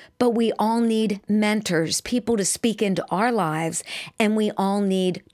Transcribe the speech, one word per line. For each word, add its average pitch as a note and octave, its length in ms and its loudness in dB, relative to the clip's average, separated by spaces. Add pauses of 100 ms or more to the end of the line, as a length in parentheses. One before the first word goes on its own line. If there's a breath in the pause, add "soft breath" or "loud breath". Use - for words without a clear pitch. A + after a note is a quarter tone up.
(180 loud breath)
But B3 120 2
we A3+ 280 2
all A3+ 220 2
need A3 460 0
mentors, G#3 760 0
people A#3 340 -2
to G3 80 0
speak - 380 -2
into F#3+ 280 0
our G#3+ 220 0
lives, E3 500 -2 (360 loud breath)
and G#3+ 180 2
we G#3+ 220 2
all G3 240 0
need F#3 400 0 (120)